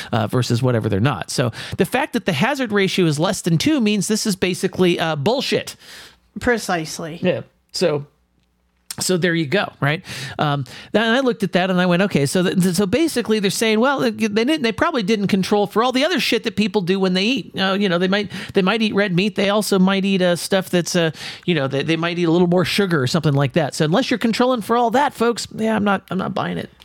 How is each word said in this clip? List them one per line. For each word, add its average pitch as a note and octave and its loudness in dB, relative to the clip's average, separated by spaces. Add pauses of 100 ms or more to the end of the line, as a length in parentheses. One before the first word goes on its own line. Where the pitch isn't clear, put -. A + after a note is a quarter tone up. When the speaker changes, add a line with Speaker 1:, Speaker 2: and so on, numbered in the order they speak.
(100)
Speaker 1:
Uh, A2 0
versus A#2+ 0
whatever A#2+ 0
they're G2+ 0
not. A2+ -2
So A#2+ -2 (240)
the - 0
fact C4+ -2
that A3+ -2
the F#3+ 0
hazard A3+ 0
ratio F#3+ 2
is D3 0
less F#3 -2
than E3 2
two D4+ 2
means G#3 0
this G#3+ -2
is G3+ 0
basically, F3+ 0
uh, D#3+ -2
bullshit. E3+ -2 (640)
Speaker 2:
Precisely. E3+ -4
Speaker 1:
Yeah. F3+ 0 (280)
So, D3 0 (920)
so F3+ 0
there E3+ 2
you E3 0
go, F#3 -2
right? D3 0 (360)
Um, C#3+ 0 (280)
then A3+ 2
I C4+ 2
looked B3 0
at F#3 -2
that F#3 2
and F3+ 2
I F#3 2
went, F3 4
"Okay, D3 2
so F3+ 2
th-, F#3+ 2
th-, F3+ 2
so G3+ 2
basically A#3 0
they're G3 0
saying, A3 2
well, C4+ 2
they, B3+ 0
they G#3+ 0
didn't, D4+ 0
they A3+ 0
probably A3+ 0
didn't G3+ 0
control G3+ 2
for G#3+ 0
all B3+ 0
the B3+ 2
other D#4+ 0
shit - 0
that A3 -6
people G#3 0
do F#3 0
when F#3 2
they F#3 0
eat. B3+ -2
Uh, F#3+ 0
you G3+ 2
know, F3 2
they F#3 2
might, G3+ -2 (220)
they G3 4
might G#3+ 2
eat G#3+ 0
red G3 2
meat. F#3+ 2
They G3+ 2
also G3+ 2
might F#3+ 4
eat, F#3+ 2
uh, F3 4
stuff F#3 -2
that's, F3 0
uh, E3 2 (340)
you F3 0
know, C3+ 0
they, C#3 -2
they D#3+ 0
might E3+ -2
eat F3 0
a D#3+ 2
little F3 4
more F3 2
sugar F3 0
or B2 0
something D3+ 0
like C#3 0
that. D#3+ 0
So E3 0
unless G3+ 0
you're A#3 0
controlling B3 0
for A#3 0
all A#3+ 2
that, C4+ 0
folks, A#3 -2
yeah, A3 -2
I'm G3+ -2
not, G3 0
I'm F3+ -4
not - -4
buying E3+ -4
it." - -8 (140)